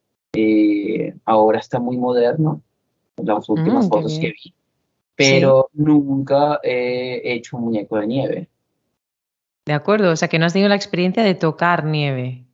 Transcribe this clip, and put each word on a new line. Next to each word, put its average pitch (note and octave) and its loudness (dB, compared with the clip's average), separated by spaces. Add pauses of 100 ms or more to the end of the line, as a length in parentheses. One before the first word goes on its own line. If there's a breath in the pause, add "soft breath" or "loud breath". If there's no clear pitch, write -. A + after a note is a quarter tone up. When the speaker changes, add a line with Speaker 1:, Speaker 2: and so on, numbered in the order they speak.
(340)
Speaker 1:
eh, G#2+ 0 (100)
ahora A2 4
está - -6
muy B2 -4
moderno, B2 0 (560)
las G#2 -4
últimas F3 0
Speaker 2:
Mm, F3+ -2
qué F3 2
Speaker 1:
fotos D#3 -2
que D#3 -6
Speaker 2:
bien. D#3+ -4 (100)
Speaker 1:
vi, - -20 (640)
pero C3+ 4
Speaker 2:
Sí. D3 -10
Speaker 1:
nunca C#3+ 2
he B2 -4
hecho B2 -8
un A#2+ -6
muñeco A2 -4
de G#2 -2
nieve. - -4 (1160)
Speaker 2:
De D3+ -2
acuerdo, F#3+ 0
o D#3+ 0
sea, E3+ -2
que E3 0
no E3 4
has E3+ 0
tenido G3 2
la G3+ 4
experiencia F#3 -2
de F#3+ 2
tocar E3 0
nieve. C3 -4